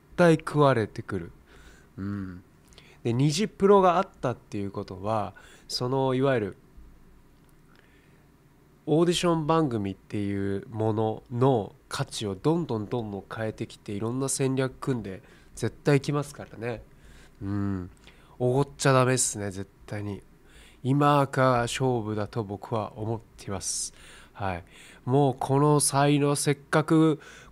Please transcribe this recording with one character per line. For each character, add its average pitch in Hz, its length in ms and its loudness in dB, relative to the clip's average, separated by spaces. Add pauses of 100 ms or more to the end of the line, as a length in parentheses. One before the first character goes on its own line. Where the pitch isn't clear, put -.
(160)
対 170 200 6
食 147 240 -2
わ 139 140 6
れ 110 120 0
て - 160 -12
く 98 160 -6
る。 82 140 -12 (680)
う 95 40 -10
ん。 95 400 -10 (600)
で、 117 100 -2
二 135 180 4
次 190 160 0
プ - 200 0
ロ 196 160 8
が 175 160 4
あ 190 40 4
っ - 60 -14 (120)
た 131 100 -2
っ 110 60 -6
て - 200 -12
い 101 100 -4
う 98 40 -8
こ 101 160 -10
と 92 160 -14
は、 104 320 -2 (340)
そ 123 200 -6
の 135 260 0
い 127 80 0
わ 135 120 2
ゆ 117 60 0
る 98 160 -4 (2250)
オ 156 160 4
ー - 20 4
デ 175 80 4
ィ - 20 -4
シ 180 120 -2
ョ 170 80 2
ン 156 120 -2
番 160 220 2
組 101 240 -2
っ - 20 -14
て - 260 -8
い 98 360 -2
う 98 140 -10
も 110 240 -2
の 110 360 -2
の 123 440 0 (140)
価 - 180 -6
値 - 200 -8
を 98 80 -4
ど 147 220 0
ん 170 100 -2
ど 117 120 -2
ん 101 80 -6
ど 120 160 -4
ん 107 80 -8
ど 98 80 -8
ん 92 140 -12
変 110 160 -6
え 107 40 -6
て 110 140 -10
き - 120 -18
て、 - 140 -12
い 101 80 -6
ろ 113 120 -4
ん 131 60 -6
な 135 120 -4
戦 131 240 -2
略 131 260 -2
組 123 200 -4
ん - 20 -8
で 95 200 -12 (320)
絶 - 300 -6
対 143 160 4
来 143 120 -4
ま 143 120 -2
す - 80 -14
か - 180 -16
ら - 60 -18
ね。 113 260 -8 (600)
う 98 40 -8
ん。 98 440 -4 (480)
お 123 140 0
ご 139 100 2
っ - 140 -6
ち - 120 0
ゃ 135 40 6
ダ 127 120 6
メ 127 100 2
っ 123 40 2
す - 200 -4
ね、 101 120 -6
絶 98 180 -10 (180)
対 104 180 -8
に。 101 180 -8 (600)
今 143 480 4
が 127 320 2
勝 123 400 -2
負 107 120 -6
だ 104 120 -4
と 113 180 -6
僕 98 300 -8
は 104 220 -4
思 110 200 -6
っ 110 40 -10 (160)
て - 100 -20
い 104 40 -8
ま 92 100 -6
す。 - 320 -8 (400)
は 95 220 -4
い。 85 100 -10 (400)
も 135 280 4
う 131 60 -16
こ 135 200 0
の 147 220 4
才 143 380 4
能、 143 180 2
せ 147 160 0
っ - 40 -6
か - 280 0
く 156 360 4 (320)